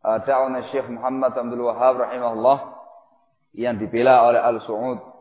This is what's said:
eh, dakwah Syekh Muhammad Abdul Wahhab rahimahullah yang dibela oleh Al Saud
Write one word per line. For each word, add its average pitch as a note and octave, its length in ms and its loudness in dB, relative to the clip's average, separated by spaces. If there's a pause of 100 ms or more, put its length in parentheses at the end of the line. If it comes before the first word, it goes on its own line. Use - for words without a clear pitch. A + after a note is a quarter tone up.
eh, A2 140 0 (100)
dakwah C3 320 0 (140)
Syekh B2 180 -6
Muhammad B2+ 460 -4
Abdul A#2+ 260 -6
Wahhab A#2+ 400 2
rahimahullah A#2+ 540 0 (960)
yang A#2 240 -4
dibela A#2+ 480 4
oleh A#2 160 4
Al A#2 240 0
Saud A#2 320 -6 (220)